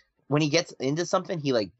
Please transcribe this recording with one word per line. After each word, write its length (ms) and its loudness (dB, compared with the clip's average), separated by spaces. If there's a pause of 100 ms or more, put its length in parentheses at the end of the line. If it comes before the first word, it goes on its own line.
(280)
when 140 2
he 80 2
gets 240 0
into 320 -2
something, 340 -2
he, 140 0
like, 160 2 (100)